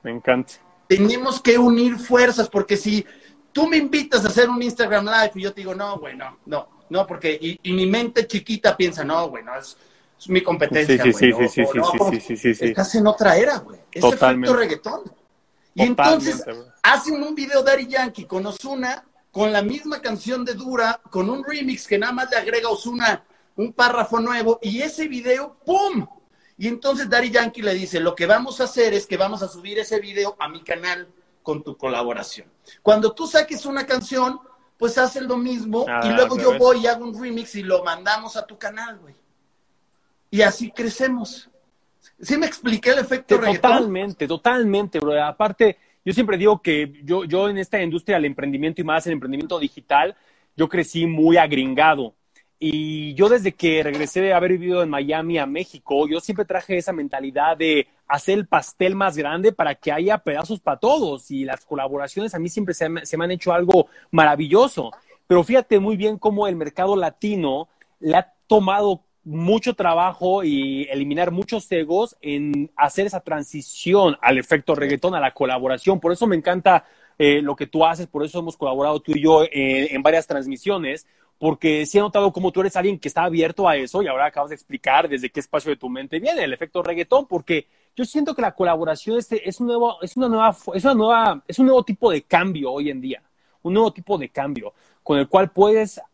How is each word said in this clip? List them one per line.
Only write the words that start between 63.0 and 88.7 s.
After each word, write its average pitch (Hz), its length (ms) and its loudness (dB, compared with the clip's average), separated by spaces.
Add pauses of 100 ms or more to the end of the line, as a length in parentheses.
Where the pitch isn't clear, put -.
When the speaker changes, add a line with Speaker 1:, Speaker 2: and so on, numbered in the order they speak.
Speaker 1:
se - 120 -6
me 165 80 -4
han 180 80 -4
hecho 180 200 -2
algo 175 360 4 (220)
maravilloso. 156 840 4 (340)
Pero 175 160 6
fíjate 233 360 4
muy 202 180 0
bien 214 200 -2
cómo 208 300 0
el 185 100 -2
mercado 180 400 -2
latino 165 720 -4 (320)
le 156 160 2
ha 185 160 0 (140)
tomado 202 560 2 (220)
mucho 180 500 -2
trabajo 180 720 0
y 135 460 -2
eliminar 143 400 -2
muchos 190 420 -6
egos 175 480 -2
en 147 560 -4
hacer 147 300 0
esa 190 140 -6
transición 160 1000 0
al 127 180 4
efecto 147 360 0
reggaetón, 143 400 -2
a 165 60 -2
la 135 120 0
colaboración. 131 680 0
Por 165 140 0
eso 202 140 0
me 196 100 2
encanta, 175 480 4 (340)
eh, 147 240 4
lo 143 140 -4
que 143 100 -6
tú 160 200 2
haces, 165 200 -2
por 147 180 -8
eso 156 140 -8
hemos 165 180 -10
colaborado 143 440 -2
tú - 140 -6
y 143 80 0
yo, 156 220 8
eh, 135 500 0
en 135 80 -4
varias 156 240 2
transmisiones, 143 800 -6 (320)
porque 156 480 0
sí 175 100 -2
he 202 60 6
notado 202 320 2
cómo 185 180 -2
tú 190 80 -2
eres 190 160 -2
alguien 185 220 -2
que - 100 -8
está 165 160 -2
abierto 165 420 0
a 160 100 4
eso 139 260 -4
y 180 60 -2
ahora 135 180 0
acabas 147 240 -4
de 156 60 -10
explicar 139 520 0
desde 127 220 -4
qué 147 100 -6
espacio 151 300 -4
de 143 60 -2
tu 127 120 -12
mente 135 320 -8
viene 277 240 -2
el 139 80 -4
efecto 165 300 -6
reggaetón, 170 440 0
porque 160 400 -4 (300)
yo 247 80 -4
siento 294 300 -2
que 254 80 -2
la 202 120 -2
colaboración 170 640 -2